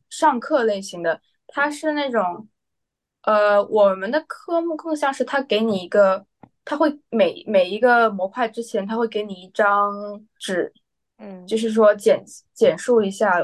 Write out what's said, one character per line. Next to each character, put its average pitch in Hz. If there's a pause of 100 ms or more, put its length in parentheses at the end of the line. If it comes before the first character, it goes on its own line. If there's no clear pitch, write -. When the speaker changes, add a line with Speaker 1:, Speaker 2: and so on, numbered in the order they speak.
Speaker 1:
上 285
课 269
类 202
型 180
的， 165 (280)
它 294
是 302
那 294
种， 202 (800)
呃， 208
我 202
们 190
的 302
科 -
目 339
更 320
像 294
是 269
它 269
给 214
你 220
一 180
个， 196 (400)
它 294
会 294 (100)
每， 190
每 190
一 208
个 233
模 196
块 226
之 226
前， 202
它 220
会 233
给 214
你 208
一 185
张 202 (160)
纸， - (460)
Speaker 2:
嗯。 190
Speaker 1:
就 208
是 226
说 214
简-， 202 (320)
简 175
述 240
一 196
下 196